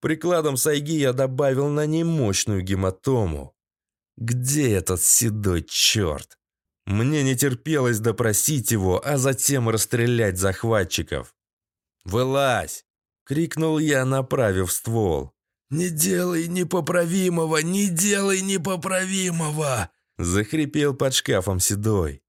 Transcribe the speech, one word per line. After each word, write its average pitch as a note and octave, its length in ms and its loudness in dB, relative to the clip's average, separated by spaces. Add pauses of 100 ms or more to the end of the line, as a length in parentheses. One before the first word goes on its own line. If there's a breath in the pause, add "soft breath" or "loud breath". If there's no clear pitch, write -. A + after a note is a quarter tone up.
Прикладом D#3 560 0
сайги D3 400 0
я C3+ 160 2
добавил C3+ 560 0
на D3 160 0
ней D#3 180 0
мощную A2 580 0
гематому. F#2+ 920 -2 (600)
Где B2+ 560 0
этот F#2 280 0
седой G2+ 640 2
чёрт? - 760 -2 (480)
Мне B2 380 0
не C3+ 120 2
терпелось B2+ 640 0
допросить A2+ 720 0
его, F#2+ 340 2
а C#3+ 120 -2
затем C3 520 0
расстрелять A2+ 680 0
захватчиков. F#2 960 -2 (680)
Вылазь! — B2+ 840 0 (400)
крикнул D#3 540 0
я, C#3+ 260 2
направив A#2+ 680 0
ствол. F2+ 640 -2 (360)
Не E3+ 180 -2
делай F3 580 0
непоправимого! F3 1080 0
Не F#3 320 0
делай G3 520 0
непоправимого! — F3+ 1500 -2 (280)
захрипел C#3 760 0
под C3+ 220 -2
шкафом G2 440 0
Седой. G2 680 0